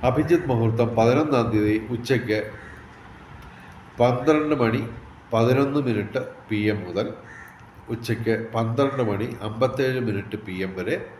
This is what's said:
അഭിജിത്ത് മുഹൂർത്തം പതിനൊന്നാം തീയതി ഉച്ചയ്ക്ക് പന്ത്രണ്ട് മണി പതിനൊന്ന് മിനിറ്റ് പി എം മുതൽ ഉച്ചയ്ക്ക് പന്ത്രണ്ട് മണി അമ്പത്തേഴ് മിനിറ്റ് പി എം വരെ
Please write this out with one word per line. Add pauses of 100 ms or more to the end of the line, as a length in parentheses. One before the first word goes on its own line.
അഭിജിത്ത്
മുഹൂർത്തം
പതിനൊന്നാം
തീയതി
ഉച്ചയ്ക്ക് (1500)
പന്ത്രണ്ട്
മണി (460)
പതിനൊന്ന്
മിനിറ്റ് (220)
പി
എം
മുതൽ (760)
ഉച്ചയ്ക്ക്
പന്ത്രണ്ട്
മണി
അമ്പത്തേഴ്
മിനിറ്റ്
പി
എം
വരെ (140)